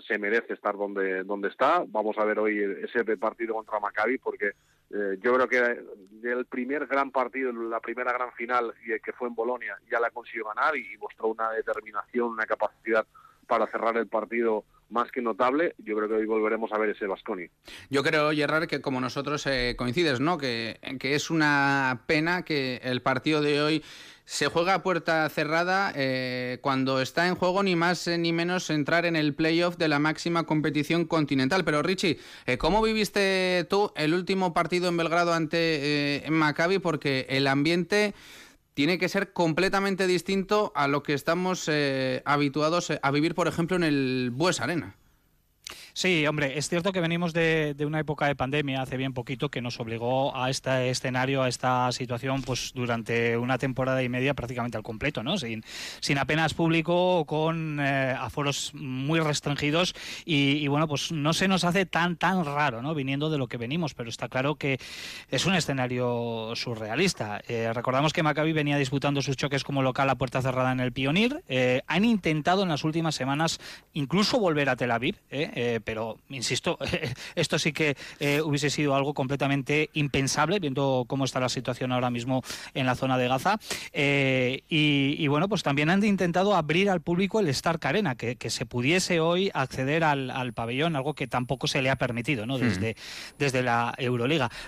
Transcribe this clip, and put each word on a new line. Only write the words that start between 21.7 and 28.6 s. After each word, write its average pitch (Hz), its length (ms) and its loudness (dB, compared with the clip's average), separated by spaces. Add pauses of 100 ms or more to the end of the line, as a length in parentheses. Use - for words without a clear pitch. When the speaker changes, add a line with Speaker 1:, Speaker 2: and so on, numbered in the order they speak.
Speaker 2:
pena 165 380 2
que 131 400 -2
el 127 180 -2
partido 151 400 0
de 147 200 2
hoy 151 220 0 (440)
se - 200 -2
juega 170 260 2
a 180 80 2
puerta 160 480 0
cerrada, 175 640 0
eh, 127 680 -2
cuando 135 380 2
está 165 280 0
en 180 80 2
juego 185 260 2
ni 190 140 2
más, 170 320 0
eh, 170 100 0
ni 170 160 0
menos 175 380 -2